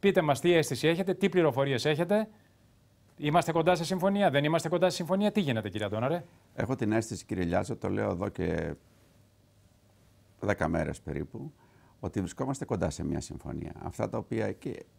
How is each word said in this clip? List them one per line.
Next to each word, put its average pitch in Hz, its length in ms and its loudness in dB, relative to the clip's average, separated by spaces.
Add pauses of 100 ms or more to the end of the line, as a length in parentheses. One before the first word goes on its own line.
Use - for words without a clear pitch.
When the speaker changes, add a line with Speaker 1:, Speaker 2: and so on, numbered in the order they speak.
Speaker 1:
Πείτε 190 220 4
μας 147 180 2
τι 175 120 4
αίσθηση 151 360 4
έχετε, 175 260 2
τι 196 140 0
πληροφορίες 139 560 2
έχετε. 170 440 2 (880)
Είμαστε 151 360 2
κοντά 165 220 4
σε 165 100 -2
συμφωνία, 190 460 2
δεν 143 140 2
είμαστε 156 240 0
κοντά 175 220 2
σε - 60 -6
συμφωνία, 190 360 0
τι 208 80 0
γίνεται, 113 280 0
κύριε 101 180 -4
Αντώναρε; 127 380 -2 (300)
Speaker 2:
Έχω 117 220 -2
την 107 160 0
αίσθηση, 113 320 -2
κύριε 92 200 -2
Λιάζο, 95 320 0
το 98 120 -4
λέω 101 220 0
εδώ 92 180 -4
και 82 460 -4 (1700)
δέκα 95 280 0
μέρες 80 320 -2
περίπου, 76 520 -8 (480)
ότι 101 200 -4
βρισκόμαστε 131 440 -6
κοντά 87 260 -2
σε 80 140 -6
μια 76 160 -2
συμφωνία. - 520 -10 (100)
Αυτά - 260 -6
τα 113 100 -4
οποία 107 340 -4
και - 320 -12 (140)